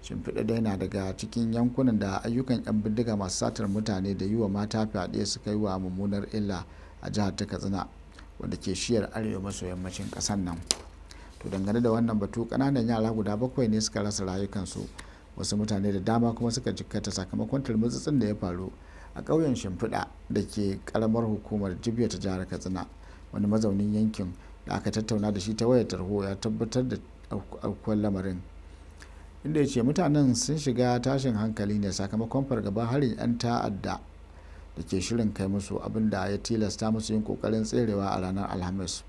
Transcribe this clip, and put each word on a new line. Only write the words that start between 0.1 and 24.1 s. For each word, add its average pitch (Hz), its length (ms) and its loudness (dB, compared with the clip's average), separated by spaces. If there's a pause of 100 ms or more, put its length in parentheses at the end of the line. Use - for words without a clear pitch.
dai 113 140 2
na 107 160 0
daga 95 380 -2
cikin 113 380 -2
yankunan 120 460 4
da 98 260 0
ayyukan 120 400 0
'yan 110 180 2
bindiga 110 340 2
masu 98 280 0
satar 113 240 0
mutane 98 480 0
da 92 80 -2
yi 104 120 2
wa 110 120 4
mata 107 380 0
fyaɗe 101 400 -2
suka - 240 -4
yi 104 60 2
wa 104 220 2
mummunar 98 540 -2
illa 101 320 -2 (380)
a 95 80 -6
jihar 98 260 2
ta 104 80 -2
Katsina, 98 420 -2 (540)
wadda - 160 -4
ke - 180 -4
shiyar 110 380 2
arewa 107 300 -2
maso 98 240 -6
yammacin 92 420 -6
ƙasar 104 300 -2
nan. 87 180 -2 (840)
To - 80 -6
dangane 101 320 2
da 117 80 6
wannan 113 280 4
batu, 113 280 -2
ƙananan 127 420 2
yara 113 240 2
guda 104 240 0
bakwai 127 320 2
ne 107 120 4
suka 107 220 -2
rasa 104 220 -2
rayukansu. 98 600 -4 (500)
Wasu - 220 -2
mutane 104 340 0
da 98 80 0
dama 117 320 4
kuma 117 180 0
suka 120 220 -2
jikkata - 400 -4
sakamakon 107 500 -2
turmutsutsun 131 560 2
da 113 100 4
ya 107 60 2
faru 92 380 -4 (420)
a - 60 -8
ƙauyen 151 340 4
Shimfiɗa 98 540 -2 (220)
da 107 100 2
ke 98 460 0
ƙaramar 113 420 2
hukumar 101 500 -2
Jibiya 117 300 2
ta 101 80 -2
jihar 92 320 -2
Katsina. 90 380 -4 (460)
Wani - 140 2
mazaunin 104 460 4
yankin 107 400 2 (320)